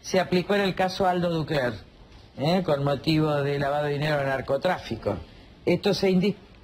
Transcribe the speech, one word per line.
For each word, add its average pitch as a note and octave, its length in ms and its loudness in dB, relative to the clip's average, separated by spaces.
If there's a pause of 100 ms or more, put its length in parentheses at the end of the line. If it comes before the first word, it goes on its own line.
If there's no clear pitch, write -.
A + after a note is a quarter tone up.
Se - 180 -2
aplicó F3+ 360 0
en G3+ 80 2
el F#3+ 120 0
caso F#3 320 0
Aldo F3+ 220 2
Ducler, D3 460 -2 (640)
¿eh? E3+ 260 2
con C#3+ 200 0
motivo D3+ 580 2
de C#3+ 160 0
lavado C#3+ 260 0
de D3 80 0
dinero D3 240 0
de C#3 80 0
narcotráfico. C3+ 920 -2 (500)
Esto F3+ 260 2
se F#3+ 180 2
indi-, F#3 260 2 (280)